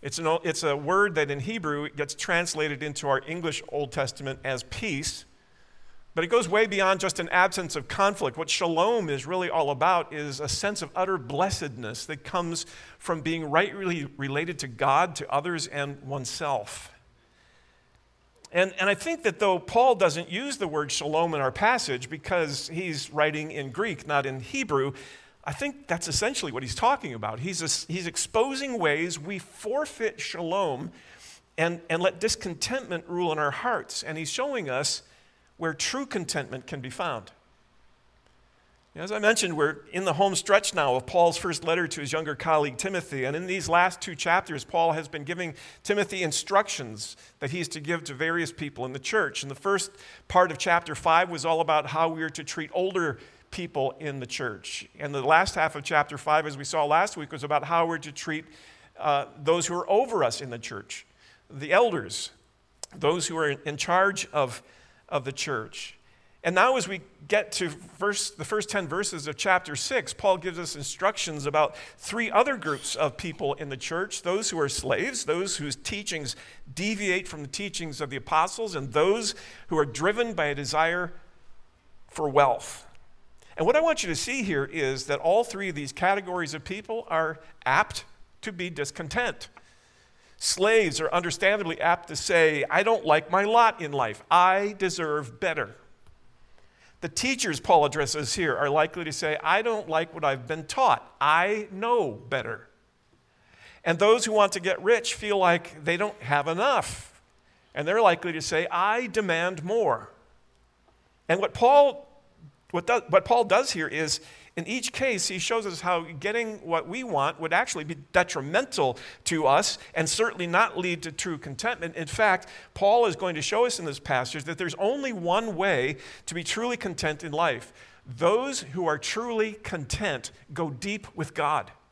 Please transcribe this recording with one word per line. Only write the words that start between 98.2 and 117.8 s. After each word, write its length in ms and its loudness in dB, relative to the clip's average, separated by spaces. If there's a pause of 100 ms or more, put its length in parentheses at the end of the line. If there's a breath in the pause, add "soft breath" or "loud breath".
here 220 2
are 120 2
likely 360 2
to 80 -6
say, 280 -2
"I 200 4
don't 260 -2
like 260 -2
what 120 -4
I've 220 0
been 180 -6
taught. 560 2
I 500 2
know 400 0
better." 560 -6 (1160 loud breath)
And 120 2
those 280 6
who 80 0
want 180 6
to 80 -4
get 240 -2
rich 300 4
feel 240 -2
like 480 2
they 100 0
don't 280 -4
have 260 0
enough. 720 -2 (520 soft breath)
And 140 -4
they're 140 4
likely 320 4
to 80 -4
say, 280 0
"I 380 0
demand 560 0
more." 480 0 (1160)
And 100 4
what 140 -2
Paul, 520 6 (640)
what 140 -2
do-, 220 2
what 160 6
Paul 220 4
does 260 4
here 160 -2
is, 320 -2 (360 loud breath)
in 120 -6
each 240 -4
case, 380 -2
he 100 -6
shows 260 0
us 140 -6
how 220 0
getting 560 -4 (100)
what 180 0
we 200 -8
want 340 0
would 140 -2
actually 320 0